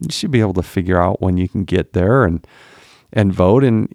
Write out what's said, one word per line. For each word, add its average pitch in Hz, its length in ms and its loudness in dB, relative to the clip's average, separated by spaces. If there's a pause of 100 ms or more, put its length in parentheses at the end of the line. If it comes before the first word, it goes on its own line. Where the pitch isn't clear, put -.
you 165 100 -6
should 196 200 -6
be 120 100 2
able 98 140 0
to 90 80 -2
figure 90 380 -2
out 92 200 -2
when 92 160 0
you 90 100 0
can 101 160 -4
get 87 300 -4
there 110 320 2
and, 85 200 -4 (680)
and 101 180 2
vote. 92 320 4
And, 113 320 0